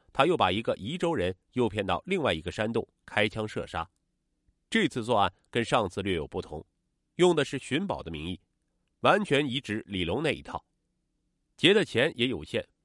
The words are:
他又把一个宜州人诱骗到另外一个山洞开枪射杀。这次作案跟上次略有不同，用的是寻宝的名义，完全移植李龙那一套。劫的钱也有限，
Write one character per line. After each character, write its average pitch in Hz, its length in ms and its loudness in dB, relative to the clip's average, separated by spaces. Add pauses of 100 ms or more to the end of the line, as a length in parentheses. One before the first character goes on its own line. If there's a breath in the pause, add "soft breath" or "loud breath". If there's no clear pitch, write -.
(120)
他 139 140 4
又 175 100 4
把 98 160 4
一 104 80 0
个 113 160 0
宜 143 220 -8
州 170 160 0
人 92 200 0 (180)
诱 120 180 2
骗 98 160 -2
到 90 180 0
另 185 160 -2
外 113 140 2
一 78 80 -4
个 85 100 -6
山 110 180 -2
洞 117 160 -2 (200)
开 107 200 2
枪 110 220 -4
射 - 180 -8
杀。 82 220 -6 (800)
这 220 180 2
次 127 160 -4
作 113 140 2
案 98 160 4 (180)
跟 117 140 0
上 113 240 2
次 98 140 -6
略 95 120 0
有 76 120 -2
不 90 160 -6
同， - 240 -14 (480)
用 175 200 4
的 147 100 2
是 135 140 -6
寻 165 280 -2
宝 143 160 -6
的 82 80 -10
名 80 180 -6
义， 90 100 -6 (600)
完 180 240 4
全 143 240 0
移 120 100 -4
植 107 280 -6
李 92 180 -4
龙 101 180 -2
那 147 100 0
一 69 100 -8
套。 - 240 -10 (920)
劫 170 160 4
的 208 120 4
钱 143 300 0
也 117 120 0
有 92 180 -4
限， - 240 -6 (160)